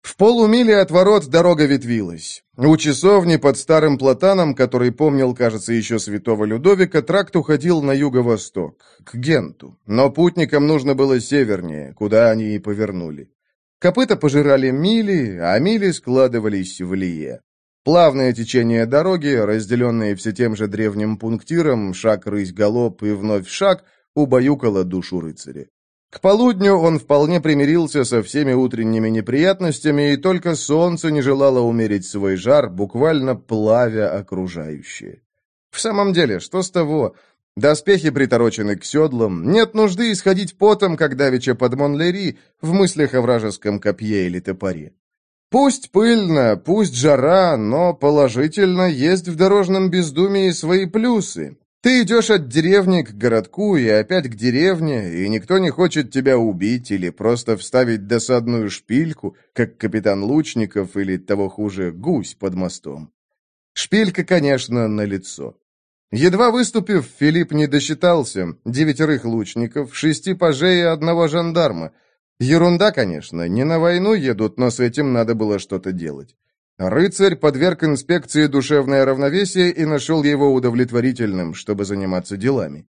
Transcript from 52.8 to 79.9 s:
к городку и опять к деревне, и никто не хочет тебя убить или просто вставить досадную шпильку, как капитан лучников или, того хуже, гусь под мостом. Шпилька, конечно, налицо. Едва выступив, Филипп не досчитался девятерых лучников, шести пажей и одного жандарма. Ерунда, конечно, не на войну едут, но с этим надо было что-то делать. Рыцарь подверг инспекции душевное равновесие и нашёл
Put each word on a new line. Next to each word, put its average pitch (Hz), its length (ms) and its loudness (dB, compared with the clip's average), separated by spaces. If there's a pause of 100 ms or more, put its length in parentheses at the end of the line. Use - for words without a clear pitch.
к 113 100 -10
городку 117 640 0
и 127 100 2
опять 110 420 0
к 117 60 -12
деревне, 127 760 0
и 90 160 -4
никто 113 300 0
не 185 120 0
хочет 151 400 -2
тебя 131 260 2
убить 113 540 -2
или 92 200 -4
просто 113 460 -2
вставить 113 520 -2
досадную 117 600 -2
шпильку, 127 680 -6 (160)
как - 260 -4
капитан 101 460 -2
лучников 110 720 -2
или, 95 220 -4
того 101 300 -4
хуже, 95 440 -6
гусь 117 420 -6
под 95 200 -8
мостом. 78 580 -10 (640)
Шпилька, 196 500 -2
конечно, 127 640 0
налицо. 98 680 -6 (540)
Едва 180 400 2
выступив, 214 560 0 (140)
Филипп 156 320 2
не 151 160 0
досчитался 139 960 0
девятерых 151 600 0
лучников, 117 720 -4
шести 160 400 -2
пажей 175 460 2
и 170 140 2
одного 165 340 0
жандарма. 156 640 -2 (480)
Ерунда, 170 500 4
конечно, 85 560 -6
не 101 160 -2
на 160 160 0
войну 175 360 0
едут, 113 440 -2
но 123 120 0
с 117 100 -10
этим 127 320 0
надо 117 240 0
было 104 240 -2
что-то 92 320 -8
делать. 76 420 -10 (440)
Рыцарь 175 560 0
подверг 151 480 0
инспекции 151 640 0
душевное 139 580 2
равновесие 175 680 0
и 165 120 -2
нашёл 151 380 0